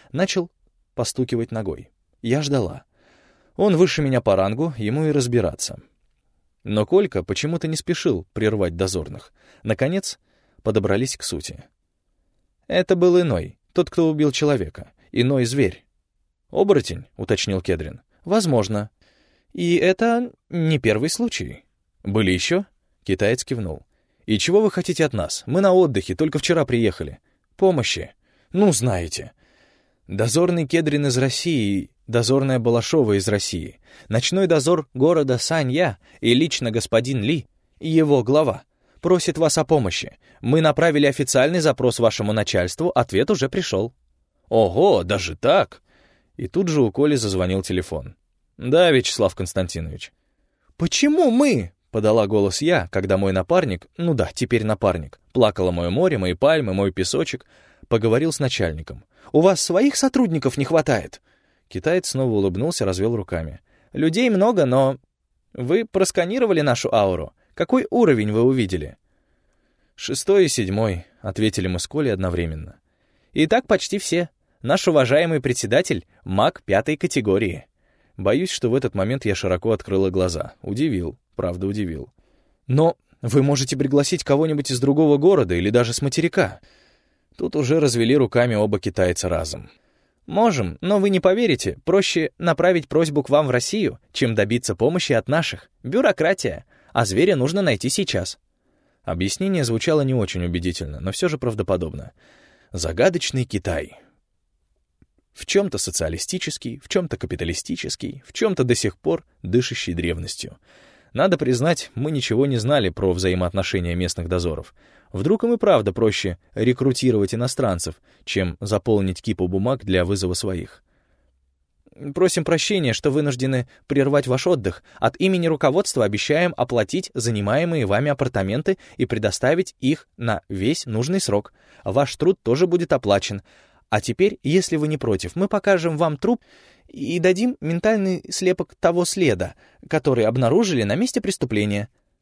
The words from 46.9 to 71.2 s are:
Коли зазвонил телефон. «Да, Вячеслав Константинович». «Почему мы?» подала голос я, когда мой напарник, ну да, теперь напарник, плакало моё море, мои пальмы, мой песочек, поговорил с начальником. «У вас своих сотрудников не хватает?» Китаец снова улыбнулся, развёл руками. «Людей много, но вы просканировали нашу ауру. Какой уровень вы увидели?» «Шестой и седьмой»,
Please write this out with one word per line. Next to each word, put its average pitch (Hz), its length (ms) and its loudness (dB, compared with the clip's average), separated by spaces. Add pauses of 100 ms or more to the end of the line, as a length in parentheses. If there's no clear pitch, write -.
Коли 147 240 2
зазвонил 95 460 -2
телефон. 87 540 -6 (420)
«Да, 160 340 2
Вячеслав 113 420 0
Константинович». 85 800 -8 (640)
«Почему 294 540 2
мы?» 226 400 2 (200)
подала 107 340 4
голос 101 360 0
я, 147 300 0
когда 95 260 0
мой 98 160 0
напарник, 95 540 0 (100)
ну 170 160 0
да, 113 200 -2
теперь 117 320 0
напарник, 90 540 -2 (140)
плакало 101 380 2
моё 87 200 -2
море, 156 260 0
мои 92 160 0
пальмы, 135 400 2
мой 98 180 0
песочек, 135 540 -4 (420)
поговорил 117 440 2
с - 80 -6
начальником. 80 640 -4 (300)
«У 151 80 6
вас 185 200 4
своих 233 340 2
сотрудников 180 600 0
не 139 80 0
хватает?» 147 560 0 (460)
Китаец 160 420 -2
снова 131 220 -2
улыбнулся, 101 540 0
развёл 98 300 -2
руками. 82 440 -6 (340)
«Людей 160 360 0
много, 196 360 2
но 131 320 2 (560)
вы 160 320 -2
просканировали 190 760 0
нашу 131 320 0
ауру. 95 400 0 (200)
Какой 254 360 0
уровень 127 420 4
вы 113 120 2
увидели?» 95 540 0 (1000)
«Шестой - 500 2
и 139 40 0
седьмой», 98 560 -2 (160)